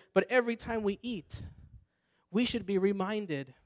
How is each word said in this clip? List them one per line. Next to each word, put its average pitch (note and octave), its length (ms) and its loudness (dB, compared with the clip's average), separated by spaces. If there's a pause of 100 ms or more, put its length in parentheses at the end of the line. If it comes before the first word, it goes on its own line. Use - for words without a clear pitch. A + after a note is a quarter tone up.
(140)
but F#3+ 160 4
every A#3 260 2
time A3+ 260 -4
we G3+ 200 0
eat, A#3 400 -8 (880)
we A#3 160 2
should A3+ 180 -2
be G3 140 0
reminded F#3+ 760 0 (120)